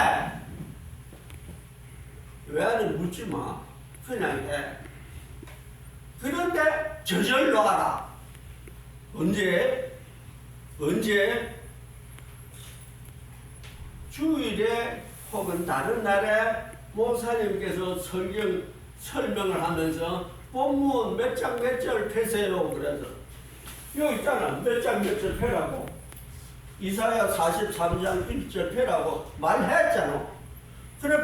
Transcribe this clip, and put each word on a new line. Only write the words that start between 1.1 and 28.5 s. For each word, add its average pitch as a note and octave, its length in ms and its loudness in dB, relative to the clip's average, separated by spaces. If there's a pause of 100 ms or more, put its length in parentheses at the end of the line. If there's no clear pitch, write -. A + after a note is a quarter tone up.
왜는 G3+ 520 2
묻지 F3+ 260 -4
마. - 320 -4 (480)
그냥 G#3+ 320 -2 (120)
해. - 260 -4 (1400)
그런데 D#4 840 2
저절로 G#3+ 560 6
알아. - 480 4 (1080)
언제? - 760 2 (880)
언제? G3+ 720 4 (2500)
주일에 A#3 920 2 (300)
혹은 F3 340 0
다른 G#3+ 360 0
날에 G#3+ 520 4 (380)
목사님께서 G3+ 1080 2
성경 F#3+ 640 0 (380)
설명을 G3+ 640 0
하면서 E3 640 0 (240)
본문 C4 640 4
몇 A#3 200 2
장 - 240 0
몇 - 200 2
절 G#3+ 280 2
펴세요. G#3 640 2
그래서 C#3+ 300 -2 (920)
여기 D4 220 4
있잖아. C4+ 420 2
몇 A#3 220 2
장 G3+ 200 4
몇 - 180 2
절 F#3 180 2
펴라고. - 480 0 (920)
이사야 G#3+ 520 4
사십삼 F3 720 2
장 F3+ 280 2
일 - 200 -2